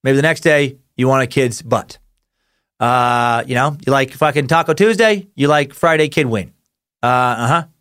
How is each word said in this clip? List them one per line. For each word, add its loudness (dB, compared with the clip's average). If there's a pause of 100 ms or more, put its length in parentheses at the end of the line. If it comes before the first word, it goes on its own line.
Maybe 2
the 2
next 0
day, 2 (180)
you 0
want 2
a -4
kid's -2
butt. -4 (800)
Uh, 0
you -6
know, -2
you -2
like 0
fucking -2
Taco 0
Tuesday, 0
you 0
like 0
Friday 0
kid 0
wing. -6 (480)
Uh, -2
uh-huh. 0 (180)